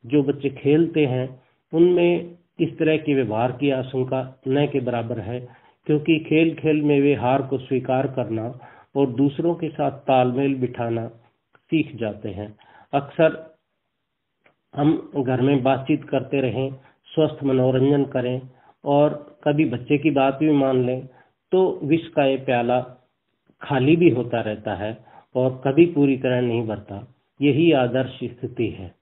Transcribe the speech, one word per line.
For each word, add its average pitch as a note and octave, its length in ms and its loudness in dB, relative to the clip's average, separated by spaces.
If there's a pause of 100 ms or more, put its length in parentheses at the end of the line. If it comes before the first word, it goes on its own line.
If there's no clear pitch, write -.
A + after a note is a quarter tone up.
जो C#3+ 140 2
बच्चे C3+ 280 -2
खेलते D#3 560 2
हैं, B2+ 360 -4 (320)
उनमें F3 600 4 (260)
इस - 180 -2
तरह D#3 180 2
के D3 180 -2
व्यवहार A#2+ 380 0
की C#3 180 -2
आशंका C3 760 -4
न C#3+ 180 2
के C#3+ 140 -2
बराबर A#2 380 -4
है, A#2+ 500 -12 (180)
क्योंकि D3+ 320 2
खेल D#3 360 2
खेल D3+ 280 0
में D3 180 4
वे C#3+ 140 4
हार C3 280 0
को C3 160 -4
स्वीकार C3 480 -2
करना A#2 520 -6 (380)
और C#3 140 2
दूसरों C#3+ 440 0
के E3 140 -6
साथ C#3+ 220 -4
तालमेल C3+ 640 2
बिठाना A#2 520 -4 (500)
सीख - 400 -2
जाते G#2+ 320 -6
हैं। G#2 280 -10 (360)
अक्सर D#3+ 640 0 (1200)
हम D3 400 0
घर B2+ 240 0
में C3+ 220 2
बातचीत C3+ 420 0
करते C#3 360 -2
रहें, C3 320 -4 (320)
स्वस्थ D3+ 400 0
मनोरंजन C3 600 2
करें B2+ 380 -4 (420)
और C#3+ 600 0
कभी D3 200 2
बच्चे C3 340 -2
की D3+ 120 2
बात C3+ 280 2
भी D#3 120 2
मान C3+ 360 2
लें, C3 220 -4 (440)
तो F#3 300 2
विष D#3+ 260 0
का D3 160 0
ये C3+ 120 2
प्याला B2 440 0 (840)
खाली C#3+ 340 2
भी E3+ 140 6
होता A#2 300 -2
रहता G#2+ 340 -6
है G#2+ 300 -8 (300)
और B2+ 300 0
कभी C#3+ 220 4
पूरी C#3+ 300 2
तरह B2+ 240 0
नहीं A#2 260 -2
भरता। G2+ 480 -10 (260)
यही D3 320 4
आदर्श C3 520 0
स्थिति - 440 -6
है। F2+ 340 -12